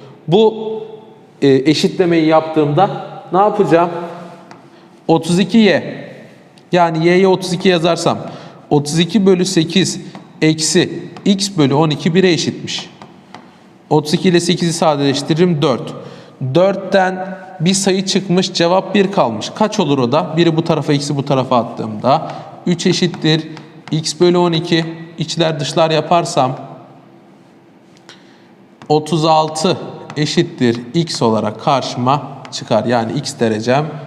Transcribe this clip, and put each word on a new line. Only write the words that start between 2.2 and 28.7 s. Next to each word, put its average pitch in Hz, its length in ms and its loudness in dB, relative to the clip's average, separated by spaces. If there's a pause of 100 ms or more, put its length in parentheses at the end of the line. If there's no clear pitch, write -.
yaptığımda 156 640 2 (420)
ne 175 60 0
yapacağım? 180 520 2 (1160)
Otuz 165 320 2
iki 202 180 2
y, 175 500 2 (640)
yani 170 360 2
y'ye 180 200 4
otuz 185 260 0
iki 185 160 0
yazarsam 165 480 2 (520)
otuz 147 300 0
iki 180 260 2
bölü 185 200 4
sekiz - 560 0 (400)
eksi 160 600 0 (240)
x 196 320 0
bölü 139 160 4
on 156 160 4
iki 156 260 0
bire 185 160 4
eşitmiş. - 580 -4 (1000)
Otuz 151 240 2
iki 185 160 2
ile 170 100 4
sekizi 175 340 -2
sadeleştiririm, 151 880 2
dört. 135 320 0 (640)
Dörtten 185 800 0 (220)
bir 175 140 2
sayı 190 320 0
çıkmış, 190 480 0
cevap 185 420 0
bir 196 160 2
kalmış. 117 440 0
Kaç 214 240 0
olur 143 180 2
o 120 140 0
da? 156 260 0
Biri 165 200 2
bu 160 60 0
tarafa, 156 300 0
x'i 143 240 -2
bu 139 80 -4
tarafa 131 320 0
attığımda 117 760 -2 (340)
üç 175 220 0
eşittir 160 600 0 (440)
x 156 280 -4
bölü 175 180 4
on 175 140 2
iki. 160 340 0 (320)
İçler 160 420 -2
dışlar 160 320 0
yaparsam 151 640 0 (2250)